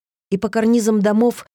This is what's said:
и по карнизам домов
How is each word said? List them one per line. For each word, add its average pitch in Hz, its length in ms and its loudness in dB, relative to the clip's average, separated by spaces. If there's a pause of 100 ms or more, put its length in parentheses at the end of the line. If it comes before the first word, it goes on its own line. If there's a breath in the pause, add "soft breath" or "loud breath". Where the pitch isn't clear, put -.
(320)
и 196 80 -2
по 220 100 -4
карнизам 220 520 0
домов 220 540 0